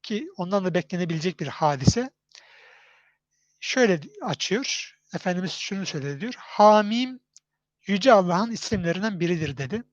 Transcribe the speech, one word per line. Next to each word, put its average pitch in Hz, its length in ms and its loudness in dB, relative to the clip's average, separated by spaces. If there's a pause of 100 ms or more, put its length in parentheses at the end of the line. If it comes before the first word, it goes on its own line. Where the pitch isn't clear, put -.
Ki 233 340 -8
ondan 185 280 -2
da 180 80 -2
beklenebilecek 170 640 -4
bir 151 80 -6
hadise. 147 600 2 (1500)
Şöyle 208 400 2 (220)
açıyor. - 760 -6 (160)
Efendimiz 180 380 -4
şunu 196 340 -8
söyledi 143 360 -8
diyor. 233 160 -8
"Hamim 214 840 4 (680)
Yüce 202 240 4
Allah'ın 196 400 4
isimlerinden 190 680 -4
biridir." 160 380 -2
dedi. 139 360 -6